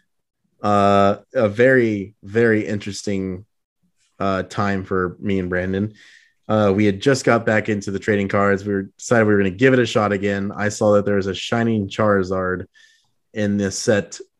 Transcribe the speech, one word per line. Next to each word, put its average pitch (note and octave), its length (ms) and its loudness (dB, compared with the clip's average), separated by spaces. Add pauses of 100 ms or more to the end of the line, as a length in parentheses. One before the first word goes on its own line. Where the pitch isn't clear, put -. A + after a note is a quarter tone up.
(640)
Uh, G2+ 540 4 (180)
a A#2+ 140 2
very, A2 760 2
very G#2+ 440 0
interesting, G2 800 -6 (760)
uh, G2 260 -2
time G2 400 -4
for F#2 360 -2
me G2 180 -2
and F2+ 100 -4
Brandon. F#2+ 460 -2 (540)
Uh, G#2+ 260 4
we G#2+ 120 2
had F#2+ 160 0
just C3+ 220 2
got A#2 200 2
back G#2+ 240 0
into G#2 220 -4
the G2 80 -4
trading G2+ 280 0
cards. G2+ 380 0
We G#2 80 -4
were, G2 100 -2 (140)
decided A2+ 300 0
we G#2+ 80 4
were G2+ 60 4
gonna G2 100 0
give B2+ 240 4
it B2 40 4
a A#2+ 80 2
shot G#2+ 260 0
again. G2+ 420 -4
I G#2 160 -4
saw G#2 240 2
that G2+ 100 2
there G2+ 120 0
was F#2+ 100 -2
a F#2+ 80 -4
Shining A2+ 540 -2
Charizard F#2 760 -2 (680)
in G2+ 240 -2
this G2 200 -2
set, - 400 -2 (220)